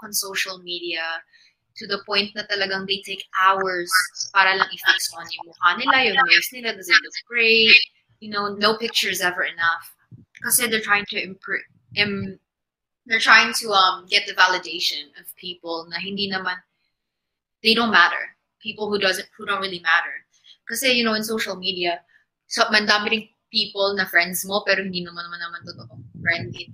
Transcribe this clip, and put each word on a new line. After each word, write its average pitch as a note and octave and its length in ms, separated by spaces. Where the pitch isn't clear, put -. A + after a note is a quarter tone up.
on G#3 80
social F#3+ 480
media, F3 420
to A3 100
the G3+ 180
point G#3 300
na G#3+ 140
talagang F#3+ 380
they G3 180
take G3 180
hours F#3+ 520
para F#3+ 240
lang F#3+ 100
i-fix - 480
on E3 140
yung - 180
mukha F3 300
nila, C4 320
yung F#3+ 160
nose - 260
nila, A#3+ 240
does - 140
it - 140
look - 100
great? A3+ 420
You G#3+ 120
know, G3+ 260
no G#3+ 200
picture A3+ 320
is F#3 120
ever F3+ 220
enough. E3 420
Kasi A#3 240
they're A3 140
trying G#3 280
to G#3 120
impre-, F#3 480
im-, G3 440
they're A3+ 160
trying A#3 400
to, A3+ 100
um, F#3 380
get G3+ 160
the G3 80
validation F3 880
of - 160
people E3+ 520
na F3 120
hindi G3 280
naman, F#3 280
they A3+ 100
don't A#3 200
matter. - 420
People G#3+ 300
who G#3 80
doesn't, F#3+ 400
who G#3+ 80
don't G3+ 160
really F#3 180
matter. E3 460
Kasi, B3+ 240
you A#3+ 140
know, A3 80
in G#3+ 100
social A3 320
media, F3+ 460
so, A#3 260
mandami G#3+ 360
ring A3 200
people G3+ 440
na F#3+ 100
friends F3+ 400
mo, G3 200
pero G3 180
hindi F3+ 220
naman, E3+ 180
naman, F3 160
naman E3+ 240
totoo - 320
friend E3+ 340
in - 180